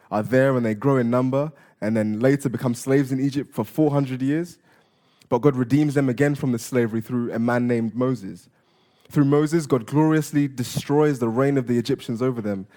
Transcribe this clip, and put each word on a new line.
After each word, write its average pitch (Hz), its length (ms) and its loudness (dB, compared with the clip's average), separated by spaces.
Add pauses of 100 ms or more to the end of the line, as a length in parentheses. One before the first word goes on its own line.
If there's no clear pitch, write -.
are 107 140 -2
there, 131 340 2
and 120 80 -2
they 107 100 -2
grow 135 220 2
in 117 120 0
number, 131 440 0 (260)
and 110 160 -2
then 107 240 -2
later 135 300 2
become 120 240 -4
slaves 131 400 0
in 131 80 -2
Egypt 135 320 -4
for 117 100 -2
four 151 280 0
hundred 131 300 -2
years. 156 360 -4 (720)
But - 100 0
God 139 160 4
redeems 135 380 2
them 139 160 2
again 143 260 2
from 135 160 -2
the 113 80 -2
slavery 117 400 0
through 120 320 -4
a 113 80 -4
man 120 260 0
named 113 300 0
Moses. 107 540 -4 (600)
Through 143 160 4
Moses, 147 400 2
God 127 200 0
gloriously 147 600 2
destroys 143 720 0
the 120 80 0
reign 135 300 2
of 120 100 -2
the 120 100 2
Egyptians 120 440 -4
over 127 200 -2
them, 101 360 -6